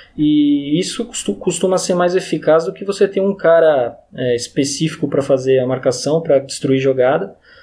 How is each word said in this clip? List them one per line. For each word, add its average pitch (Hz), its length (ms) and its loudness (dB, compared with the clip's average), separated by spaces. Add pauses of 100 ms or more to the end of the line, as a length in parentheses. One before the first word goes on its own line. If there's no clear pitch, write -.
(180)
E 147 600 2
isso 190 240 -6
costu-, - 320 -6
costuma 185 420 -2
ser 185 160 -2
mais 175 220 2
eficaz 165 480 0
do 185 80 -4
que 196 120 -14
você 196 220 0
ter 196 140 -2
um 196 160 0
cara, 160 600 4 (200)
é, 127 180 0
específico 143 720 -2
pra 139 160 0
fazer 131 380 2
a 127 60 0
marcação, 131 540 -2
pra 151 200 2
destruir 135 400 -2
jogada, 135 560 0 (260)